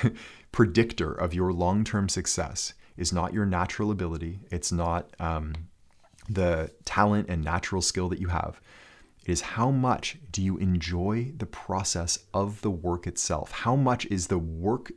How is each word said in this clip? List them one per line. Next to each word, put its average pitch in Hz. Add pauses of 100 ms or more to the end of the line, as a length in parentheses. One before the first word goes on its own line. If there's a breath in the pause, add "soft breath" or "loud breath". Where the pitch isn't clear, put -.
(160)
<laughs> -
predictor 104
of 85
your 90
long-term 98
success - (240 soft breath)
is 87
not 87
your 104
natural 92
ability. 85 (100)
It's 87
not, 85 (100)
um, 80 (760)
the 87 (140)
talent 104
and 85
natural 87
skill 92
that 87
you 92
have. 82 (640 loud breath)
It -
is 85
how 120
much 127 (120)
do 95
you 95
enjoy 92
the 104
process 92 (140)
of 104
the 107
work 87
itself? -
How 120
much 127
is 92
the 95
work 85